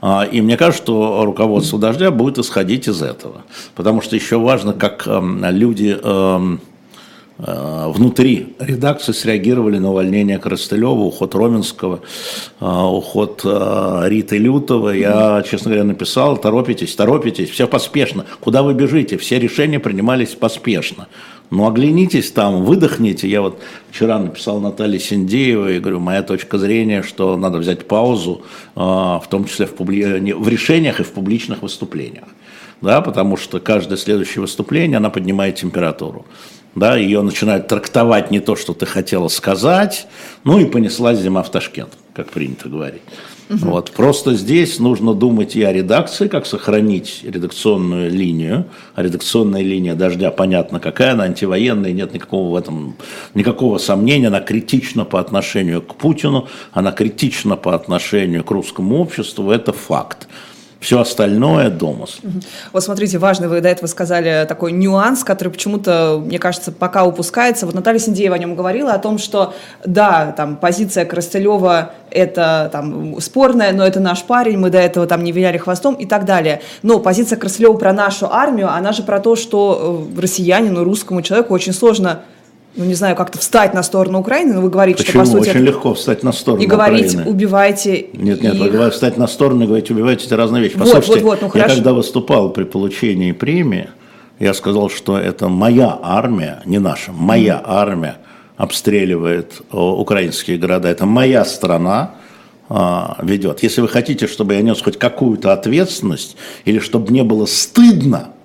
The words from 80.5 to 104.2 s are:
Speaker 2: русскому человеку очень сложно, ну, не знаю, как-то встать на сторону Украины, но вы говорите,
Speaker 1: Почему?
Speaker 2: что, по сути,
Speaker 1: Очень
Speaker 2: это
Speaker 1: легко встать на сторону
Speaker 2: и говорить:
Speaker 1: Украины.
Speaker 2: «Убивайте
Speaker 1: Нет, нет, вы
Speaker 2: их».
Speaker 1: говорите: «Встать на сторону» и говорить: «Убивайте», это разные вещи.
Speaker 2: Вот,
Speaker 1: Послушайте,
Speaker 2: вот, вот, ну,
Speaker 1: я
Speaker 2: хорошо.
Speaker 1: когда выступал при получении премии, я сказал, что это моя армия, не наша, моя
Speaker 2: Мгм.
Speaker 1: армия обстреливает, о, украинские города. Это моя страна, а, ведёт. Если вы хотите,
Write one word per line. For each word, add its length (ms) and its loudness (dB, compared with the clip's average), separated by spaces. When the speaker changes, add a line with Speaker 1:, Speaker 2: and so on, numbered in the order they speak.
Speaker 2:
русскому 400 -2
человеку 320 0
очень 180 -2
сложно, 460 2
ну, 60 -4
не 100 0
знаю, 220 0
как-то 240 -4
встать 340 4
на 100 -2
сторону 360 0
Украины, 340 0
но 60 0
вы 100 2
говорите, 280 4
Speaker 1:
Почему? 260 4
Speaker 2:
что, 100 6
по 60 6
сути, 120 4
Speaker 1:
Очень 100 4
Speaker 2:
это 100 6
Speaker 1:
легко 220 0
встать 300 -2
на 100 2
сторону 280 0
Speaker 2:
и 60 2
говорить: 460 4
Speaker 1:
Украины. 180 -2
Speaker 2:
«Убивайте 800 2
Speaker 1:
Нет, 320 -2
нет, 160 2
вы 60 2
Speaker 2:
их». 80 2
Speaker 1:
говорите: 220 4
«Встать 220 0
на 100 2
сторону» 360 2
и 40 2
говорить: 240 2
«Убивайте», 340 0
это 100 0
разные 280 2
вещи. 120 0
Speaker 2:
Вот, 160 6
Speaker 1:
Послушайте, 320 6
Speaker 2:
вот, 180 2
вот, 0 -
ну, 60 -2
Speaker 1:
я 40 -4
Speaker 2:
хорошо. 240 4
Speaker 1:
когда 180 4
выступал 560 0
при 160 -2
получении 640 0
премии, 560 0
я 120 2
сказал, 360 0
что 280 -2
это 300 -2
моя 560 4
армия, 600 -2
не 140 0
наша, 340 -4
моя 460 2
Speaker 2:
Мгм. 60 -14
Speaker 1:
армия 500 -2
обстреливает, 1040 -2
о, 300 0
украинские 560 -2
города. 320 0
Это 160 -2
моя 400 4
страна, 720 -2
а, 560 -2
ведёт. 400 -2
Если 160 0
вы 80 2
хотите, 400 -2